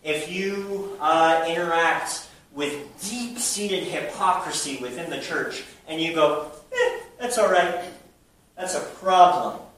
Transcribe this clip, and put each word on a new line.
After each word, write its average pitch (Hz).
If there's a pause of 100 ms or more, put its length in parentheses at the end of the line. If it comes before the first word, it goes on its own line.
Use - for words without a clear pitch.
If 156
you, 196
uh, 165
interact 165 (240)
with 143 (360)
deep-seated 208
hypocrisy 156
within 123
the -
church - (240)
and 160
you 165
go, 151 (220)
Eh, - (180)
that's 240
all 202
right, 175 (760)
that's 180
a 151
problem. 180 (180)